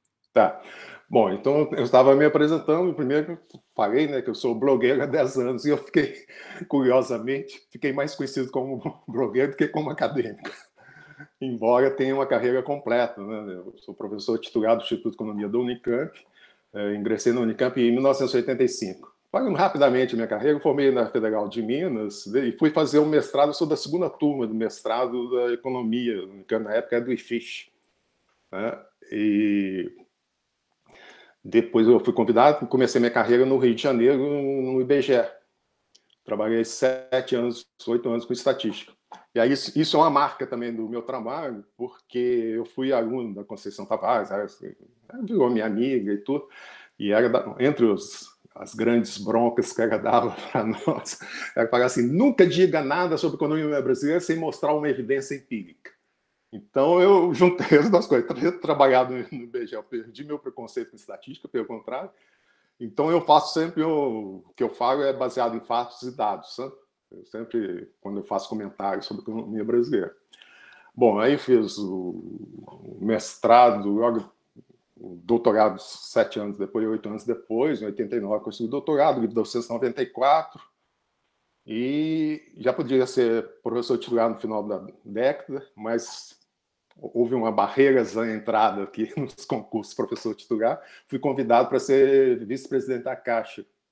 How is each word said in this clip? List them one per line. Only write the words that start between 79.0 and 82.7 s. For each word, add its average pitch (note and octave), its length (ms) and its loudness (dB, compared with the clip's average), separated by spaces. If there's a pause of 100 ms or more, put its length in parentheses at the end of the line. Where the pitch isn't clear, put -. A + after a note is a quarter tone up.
livre A2+ 160 -2
docência A#2 360 -4
em A#2 40 -4
noventa A#2+ 260 -4
e B2 40 -2
quatro, C#3+ 560 0 (1040)
e D3+ 920 -4
já B2+ 160 0